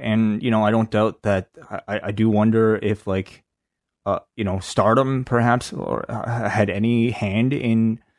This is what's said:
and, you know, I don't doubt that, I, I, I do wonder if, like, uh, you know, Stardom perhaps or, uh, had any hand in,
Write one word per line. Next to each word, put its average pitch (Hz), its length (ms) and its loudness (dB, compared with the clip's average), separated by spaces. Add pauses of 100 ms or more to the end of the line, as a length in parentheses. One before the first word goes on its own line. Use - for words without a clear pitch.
and, 110 420 0
you 123 80 0
know, 110 140 2
I 104 60 4
don't 113 200 0
doubt 107 320 0
that, 98 260 -2 (200)
I, 101 180 -10
I, 101 180 -4
I 95 80 -6
do 110 180 2
wonder 110 500 4
if, 104 260 -2
like, 95 360 -6 (640)
uh, 101 140 -2 (160)
you 113 80 -4
know, 95 160 -2
Stardom 127 640 0
perhaps 120 480 0
or, - 360 -6
uh, 113 400 -4
had 104 220 0
any 117 400 0
hand 113 420 -2
in, 113 480 0 (180)